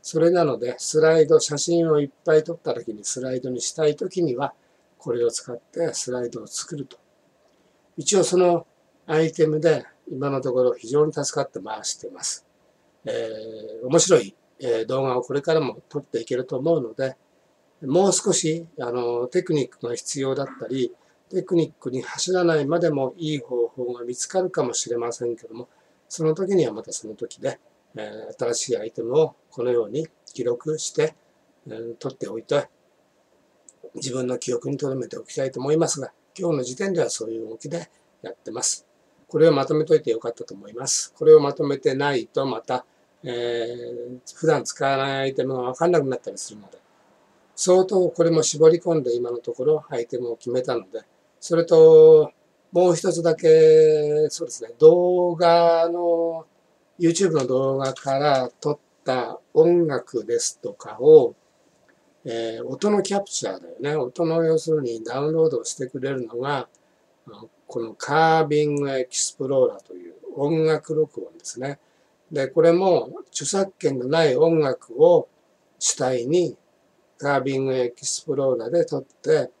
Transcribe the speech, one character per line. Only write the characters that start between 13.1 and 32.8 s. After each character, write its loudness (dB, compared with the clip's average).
ー、 -12
面 2
白 4
い、 -8
え -2
ー、 -6
動 -2
画 -2
を -4
こ -10
れ -4
か -2
ら 2
も -6
撮 -8
っ -10
て -8
い -8
け -4
る -6
と -8
思 0
う -2
の -10
で、 -6
も 2
う 0
少 -2
し、 -4
あ -6
の、 -4
テ -2
ク -4
ニ -2
ッ -20
ク -14
が -6
必 -10
要 -4
だ -4
っ -16
た -12
り、 -4
テ -6
ク -6
ニ 0
ッ -20
ク -10
に -8
走 -6
ら 0
な 2
い -2
ま -2
で 0
も -4
い -6
い -6
方 -4
法 -8
が -12
見 -8
つ -8
か -2
る -4
か -4
も -6
し -6
れ -4
ま -4
せ -8
ん -4
け -20
ど -18
も、 -16
そ -8
の 2
時 -2
に 4
は -6
ま -10
た -16
そ -12
の -12
時 -12
で、 -6
え -12
ー、 -8
新 -2
し -4
い -2
ア -8
イ -8
テ -10
ム 0
を 0
こ -12
の -2
よ 0
う -14
に -6
記 -10
録 -4
し -8
て、 -2
え -18
ー、 -12
撮 -10
っ -10
て -12
お -10
い -14
て、 -2